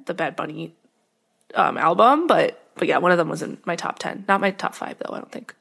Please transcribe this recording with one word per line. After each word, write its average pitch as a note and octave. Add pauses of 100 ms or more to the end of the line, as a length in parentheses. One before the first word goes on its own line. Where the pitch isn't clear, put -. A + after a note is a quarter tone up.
the -
Bad D#3+
Bunny, D#3 (800)
um, -
album. A#3
But, F3+ (120)
but F3
yeah, C#3+
one F3
of F3
them E3
was E3+
in -
my F3
top -
ten. -
Not G3
my G3
top -
five, -
though, -
I -
don't -
think. -